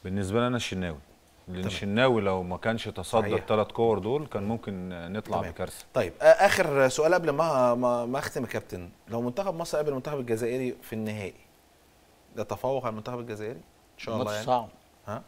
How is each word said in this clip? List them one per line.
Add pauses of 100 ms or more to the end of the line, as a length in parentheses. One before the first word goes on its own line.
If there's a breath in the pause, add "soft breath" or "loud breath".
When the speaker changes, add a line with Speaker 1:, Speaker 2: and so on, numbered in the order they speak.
Speaker 1:
بالنسبة
لي
أنا
الشناوي، (500)
لأن
Speaker 2:
تمام.
Speaker 1:
الشناوي
لو
ما
كانش
تصدى
Speaker 2:
صحيح.
Speaker 1:
التلات
كور
دول
كان
ممكن (240)
نطلع
Speaker 2:
تمام.
Speaker 1:
بكارثة.
Speaker 2:
طيب،
آه،
آخر
سؤال
قبل
ما،
ما،
ما
أختم
يا
كابتن، (180)
لو
منتخب
مصر
قابل
المنتخب
الجزائري
في
النهائي، (1000)
ده
تفوق
على
المنتخب
الجزائري؟
إن
شاء
الله
Speaker 3:
ماتش
Speaker 2:
يعني.
Speaker 3:
صعب. (380)
Speaker 2:
ها؟